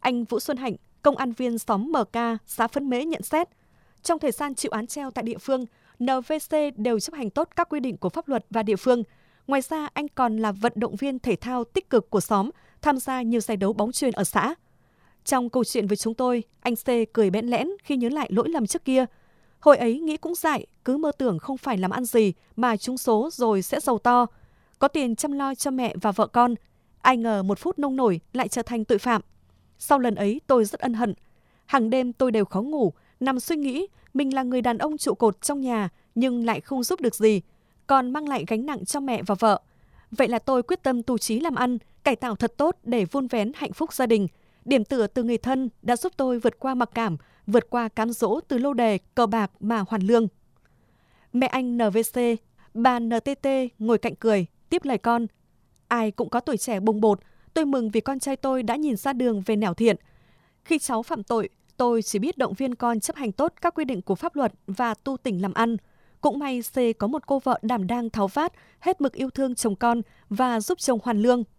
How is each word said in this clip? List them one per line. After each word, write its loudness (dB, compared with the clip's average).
Anh 0
Vũ -4
Xuân -4
Hạnh, -6
công 4
an -4
viên -4
xóm -2
M 0
K, -2
xã -2
Phấn -4
Mễ 0
nhận -4
xét, -2
trong 0
thời 0
gian -6
chịu -6
án -6
treo -10
tại -8
địa -6
phương, -2
N 0
V 0
C -4
đều 0
chấp -8
hành -6
tốt -2
các 0
quy -4
định -4
của -4
pháp -6
luật -2
và -2
địa 0
phương. 2
Ngoài 2
ra, -6
anh -4
còn 0
là 0
vận 0
động -4
viên -4
thể -2
thao -4
tích -4
cực 2
của 2
xóm, 0
tham 2
gia -4
nhiều 0
giải -4
đấu 0
bóng -2
chuyền 0
ở -2
xã. 0
"Trong 0
câu 2
chuyện -2
với 0
chúng -4
tôi, 0
anh 0
C 0
cười 4
bẽn 0
lẽn 0
khi -2
nhớ 0
lại -4
lỗi 2
lầm 0
trước -4
kia. 2
Hồi 10
ấy 0
nghĩ -2
cũng -6
dại, -2
cứ 2
mơ 0
tưởng 0
không -8
phải -4
làm 0
ăn -4
gì 4
mà 0
trúng -6
số 0
rồi 0
sẽ -4
giàu 0
to, 4
có 4
tiền 0
chăm -4
lo -2
cho -4
mẹ -2
và 0
vợ 2
con. 2
Ai 8
ngờ 0
một 0
phút -4
nông -2
nổi 2
lại -2
trở -4
thành -4
tội 2
phạm. 0
Sau 2
lần 2
ấy 0
tôi 6
rất -8
ân -2
hận. -2
Hàng 2
đêm 0
tôi 2
đều 2
khó -4
ngủ, 0
nằm 0
suy -4
nghĩ -4
mình 0
là 0
người 0
đàn 0
ông -4
trụ 0
cột 2
trong -2
nhà -2
nhưng 0
lại 0
không -4
giúp -2
được 0
gì, 4
còn 2
mang -4
lại -4
gánh -2
nặng -8
cho -4
mẹ -2
và 0
vợ. 4
Vậy 2
là 0
tôi 0
quyết -2
tâm 0
tu 0
chí -2
làm 0
ăn, 0
cải 2
tạo -6
thật -2
tốt 2
để 0
vun -2
vén -2
hạnh -8
phúc -6
gia 0
đình. 2
Điểm 2
tựa 0
từ -2
người 0
thân -2
đã 0
giúp -4
tôi 0
vượt 0
qua -4
mặc 0
cảm, -2
vượt 2
qua -2
cám -2
dỗ 0
từ 0
lô 0
đề, 2
cờ 4
bạc 0
mà -2
hoàn -2
lương." 4
Mẹ 2
anh -2
N 2
V 0
C, -4
bà 2
N -2
T 0
T 0
ngồi 2
cạnh -4
cười, 2
tiếp -2
lời 0
con. 0
"Ai 0
cũng -4
có 0
tuổi -2
trẻ -2
bồng 2
bột, 4
tôi 2
mừng 0
vì 2
con -4
trai -4
tôi -2
đã 0
nhìn -2
ra -2
đường 0
về 0
nẻo 0
thiện. 4
Khi 2
cháu -2
phạm -6
tội, -2
tôi 2
chỉ -2
biết -2
động 0
viên -4
con -2
chấp -6
hành -6
tốt 0
các 0
quy -2
định -4
của -2
pháp -6
luật 0
và -2
tu -6
tỉnh -4
làm -2
ăn. 0
Cũng 2
may -4
C 0
có -2
một -4
cô 2
vợ 0
đảm -2
đang -4
tháo 0
vát, -2
hết 0
mực 2
yêu -4
thương -2
chồng -2
con 2
và 0
giúp -2
chồng 0
hoàn 0
lương." 4